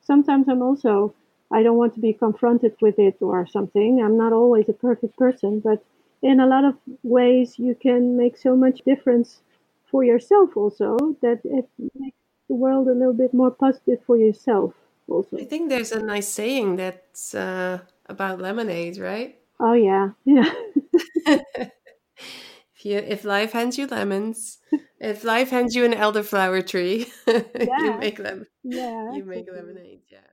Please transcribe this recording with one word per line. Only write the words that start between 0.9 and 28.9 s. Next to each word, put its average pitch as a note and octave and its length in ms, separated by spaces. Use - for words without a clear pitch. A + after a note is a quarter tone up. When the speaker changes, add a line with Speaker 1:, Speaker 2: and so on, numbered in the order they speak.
Speaker 1:
I A3 100
don't A#3 140
want A#3 180
to A3 60
be A3 120
confronted A#3 680
with G#3+ 180
it G3 220
or F3+ 260
something. G#3 560
I'm A3 140
not A3+ 160
always A3+ 360
a A3+ 40
perfect A#3 280
person, B3 440
but G#3+ 240
in C4 180
a C4 60
lot C4 180
of C#4 100
ways B3 540
you B3 180
can B3 400
make B3 200
so B3+ 200
much C4 280
difference B3 580
for C4+ 140
yourself B3 520
also, G#3 400
that A#3+ 220
it C4 240
makes C4+ 220
the C4+ 60
world C4 340
a B3+ 40
little B3+ 220
bit B3+ 200
more B3+ 160
positive C4+ 560
for A#3+ 100
yourself G#3+ 580
also. - 300
Speaker 2:
I - 60
think D#4+ 240
there's B3 240
a A3 100
nice G#3 260
saying G#3+ 480
that's, - 580
uh, F#3 460
about F#3+ 340
lemonade, F#3 580
right? G#3 400
Speaker 1:
Oh, A#3 140
yeah. G3 360
Yeah. C#4 260
<laughs> D4 120
Speaker 2:
<laughs> B3 160
If - 120
you, G3+ 120
if G3+ 260
life G#3 280
hands A#3+ 240
you C#4 100
lemons, G#3+ 720
if G#3+ 240
life A#3 280
hands B3 240
you B3 100
an A#3 80
elderflower G3+ 720
tree, F#3+ 520
<laughs> - 80
Speaker 1:
Yeah. A3+ 160
Speaker 2:
you G#3+ 140
make G#3 200
lem-, G3 280
Speaker 1:
Yeah, A#3+ 480